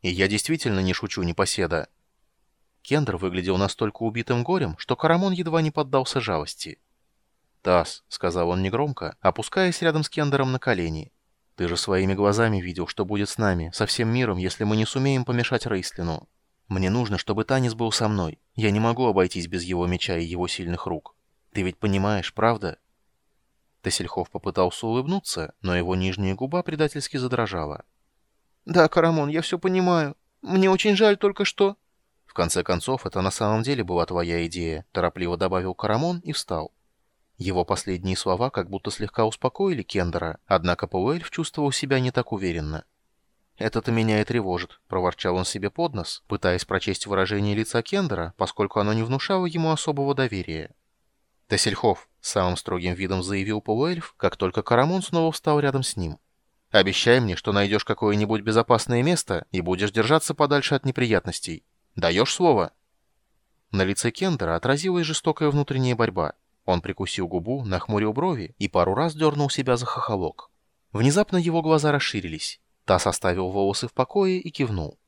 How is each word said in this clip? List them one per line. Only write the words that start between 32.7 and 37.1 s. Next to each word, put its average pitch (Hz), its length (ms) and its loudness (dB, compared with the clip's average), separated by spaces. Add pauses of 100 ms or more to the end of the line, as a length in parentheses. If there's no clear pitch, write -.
это - 140 -4
на 127 100 0
самом 110 320 0
деле 120 220 -2
была 87 220 0
твоя 85 400 -2
идея», 82 440 -6
торопливо 87 460 -2
добавил 92 380 -2
Карамон 143 460 0
и 160 120 -10
встал. - 400 -6 (640)